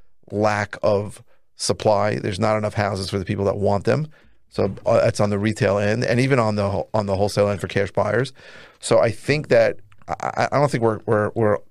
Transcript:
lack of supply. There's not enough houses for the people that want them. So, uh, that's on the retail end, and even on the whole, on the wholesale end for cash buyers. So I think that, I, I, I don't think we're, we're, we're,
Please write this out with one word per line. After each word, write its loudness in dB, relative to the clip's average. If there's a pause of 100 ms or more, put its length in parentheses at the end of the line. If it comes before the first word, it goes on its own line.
(320)
lack -2
of -2 (320)
supply. 0
There's -4
not 2
enough -4
houses -2
for -4
the -6
people -4
that 0
want 0
them. 0 (420)
So, -2 (120)
uh, 4
that's 2
on 2
the 0
retail 0
end, 0
and 2
even 2
on 2
the 0
whole, -4
on 0
the 0
wholesale 2
end -2
for -6
cash -2
buyers. 0 (480)
So 2
I 4
think -4
that, 4 (300)
I, -8
I, -2
I 2
don't 2
think 0
we're, 0
we're, 2
we're, 2 (140)